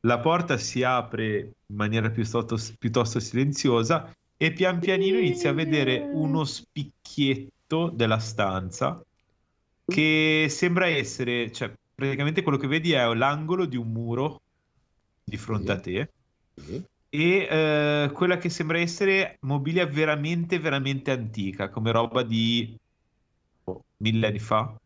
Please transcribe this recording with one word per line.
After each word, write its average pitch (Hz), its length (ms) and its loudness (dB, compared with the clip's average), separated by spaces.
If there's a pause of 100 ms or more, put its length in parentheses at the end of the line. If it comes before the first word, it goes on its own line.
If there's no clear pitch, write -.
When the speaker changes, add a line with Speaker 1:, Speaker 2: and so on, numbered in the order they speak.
Speaker 1:
La 117 180 4
porta 160 380 2
si 123 260 -2
apre 113 540 0 (280)
in 101 100 -12
maniera 107 340 0
piuttosto, 117 480 -2 (220)
piuttosto 117 400 0
silenziosa 131 920 0 (260)
e 160 160 2
pian 180 260 2
pianino 190 400 2
inizi - 280 0
a 143 60 2
vedere 147 460 2
uno 151 460 0
spicchietto - 1500 -4
della 113 260 4
stanza 98 840 -2 (840)
che 156 640 4
sembra 180 380 2
essere, 120 640 -2
cioè, 113 200 -8 (220)
praticamente 143 480 -2
quello 156 160 2
che 139 100 -2
vedi 160 260 0
è 120 200 4
l'angolo 156 520 0
di 131 100 -6
un 117 160 -4
muro 117 500 -4 (840)
di - 140 -10
fronte 107 280 -4
Speaker 2:
Sì. 104 60 -2
Speaker 1:
a 95 80 0
te. 95 320 -6 (440)
Speaker 2:
Sì. 87 280 -12 (300)
Speaker 1:
E, 170 380 2
eh, 147 600 2
quella 180 240 2
che 175 120 -4
sembra 165 300 -2
essere 190 640 0
mobilia 147 440 0
veramente, 156 720 0
veramente 139 520 -2
antica, 107 580 -4
come 113 220 -2
roba 117 320 2
di, 113 500 0 (920)
boh, 92 180 -10 (140)
mille 110 300 2
anni 104 120 -2
fa. 110 340 -2 (120)